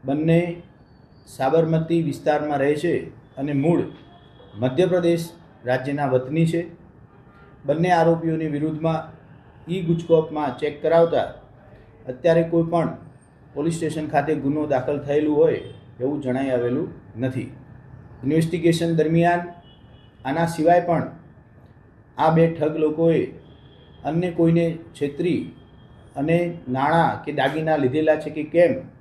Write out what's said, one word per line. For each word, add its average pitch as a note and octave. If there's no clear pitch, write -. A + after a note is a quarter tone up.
બંને E3
સાબરમતી D#3+
વિસ્તારમાં D3
રહે C#3+
છે D3
અને C#3+
મૂળ C#3+
મધ્યપ્રદેશ E3+
રાજ્યના C3+
વતની C3
છે. E3+
બંને D#3+
આરોપીઓની E3
વિરુદ્ધમાં D#3
ઈ F#3+
ગુજકોપમાં D#3
ચેક D3+
કરાવતા D#3+
અત્યારે E3
કોઈ E3+
પણ E3
પોલીસ D#3+
સ્ટેશન D3+
ખાતે D3
ગુનો C#3+
દાખલ C#3+
થયેલું D3
હોય D3
એવું C#3+
જણાઈ C3
આવેલું B2+
નથી. B2
ઇન્વેસ્ટિગેશન E3
દરમિયાન E3+
આના D#3+
સિવાય E3
પણ E3+
આ D#3
બે E3
ઠગ D#3
લોકોએ D#3
અન્ય E3+
કોઈને E3
છેતરી C#3+
અને E3
નાણાં C#3
કે D3
દાગીના D#3
લીધેલા D3+
છે D3+
કે D3+
કેમ E3